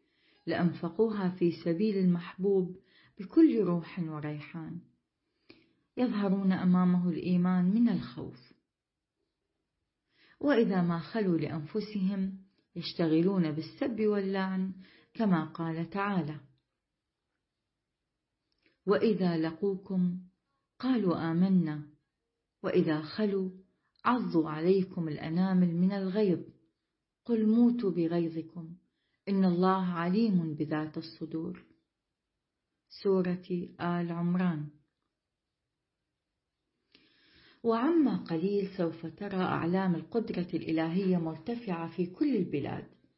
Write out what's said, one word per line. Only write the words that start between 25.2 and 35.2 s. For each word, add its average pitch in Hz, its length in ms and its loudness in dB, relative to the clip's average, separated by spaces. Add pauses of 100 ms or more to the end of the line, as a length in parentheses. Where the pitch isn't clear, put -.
من 185 160 2
الغيظ، 190 480 0 (840)
قل 220 240 2
موتوا 233 420 4
بغيظكم، 165 840 -4 (540)
إن 190 160 4
الله 185 400 2
عليم 180 680 0
بذات 151 440 -4
الصدور". 165 680 -10 (1400)
سورة 185 420 2 (360)
آل 175 300 -2
عمران. 170 560 0 (3000)